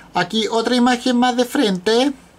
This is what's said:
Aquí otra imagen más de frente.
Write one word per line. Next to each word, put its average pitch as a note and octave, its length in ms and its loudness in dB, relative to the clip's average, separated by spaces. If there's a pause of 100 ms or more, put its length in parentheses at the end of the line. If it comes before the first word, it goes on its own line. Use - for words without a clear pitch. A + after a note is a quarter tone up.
(140)
Aquí G3 340 -2
otra A3+ 260 0
imagen B3 420 2
más A#3+ 200 2
de B3 80 2
frente. A#3 680 0 (260)